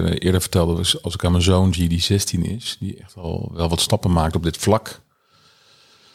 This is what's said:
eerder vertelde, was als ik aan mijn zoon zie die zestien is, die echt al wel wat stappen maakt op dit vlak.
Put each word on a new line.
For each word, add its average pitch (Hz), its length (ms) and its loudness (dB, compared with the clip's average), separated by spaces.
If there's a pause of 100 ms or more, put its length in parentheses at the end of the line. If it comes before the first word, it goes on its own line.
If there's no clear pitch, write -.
eerder 87 360 0
vertelde, 85 340 2
was - 280 -2
als 85 120 -6
ik - 100 -6
aan 90 80 2
mijn 87 120 4
zoon 92 300 4
zie 85 140 0
die 85 120 0
zestien 95 440 0
is, 98 340 -8
die - 220 -8
echt - 160 -20
al 85 360 -8
wel 85 160 -2
wat 82 120 0
stappen 101 320 0
maakt 82 240 2
op 80 60 0
dit 82 140 -2
vlak. - 460 -2 (1120)